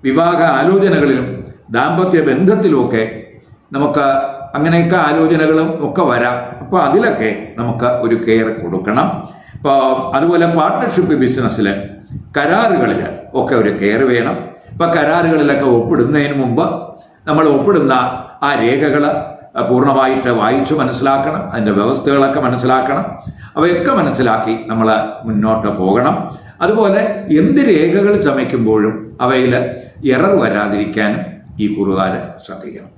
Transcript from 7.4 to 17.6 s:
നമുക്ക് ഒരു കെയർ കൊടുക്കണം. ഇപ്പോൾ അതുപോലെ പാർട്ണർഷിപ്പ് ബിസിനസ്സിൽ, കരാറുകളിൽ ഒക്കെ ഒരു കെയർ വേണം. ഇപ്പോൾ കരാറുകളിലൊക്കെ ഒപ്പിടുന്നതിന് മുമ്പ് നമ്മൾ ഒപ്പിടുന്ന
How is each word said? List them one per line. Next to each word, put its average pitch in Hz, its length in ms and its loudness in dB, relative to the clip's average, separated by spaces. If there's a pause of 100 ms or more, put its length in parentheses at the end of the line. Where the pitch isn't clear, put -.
നമുക്ക് 120 280 -4
ഒരു 120 300 0 (120)
കെയർ 113 200 4 (160)
കൊടുക്കണം. 92 440 -2 (480)
ഇപ്പോൾ 139 220 0 (380)
അതുപോലെ 165 300 2 (100)
പാർട്ണർഷിപ്പ് 165 580 0
ബിസിനസ്സിൽ, 123 540 0 (680)
കരാറുകളിൽ 185 640 0 (320)
ഒക്കെ 131 220 0
ഒരു 104 160 2 (100)
കെയർ 107 220 2
വേണം. 123 340 0 (340)
ഇപ്പോൾ 170 220 0
കരാറുകളിലൊക്കെ 151 760 2 (100)
ഒപ്പിടുന്നതിന് 143 640 0
മുമ്പ് 123 240 0 (640)
നമ്മൾ 156 200 2
ഒപ്പിടുന്ന 143 460 2 (500)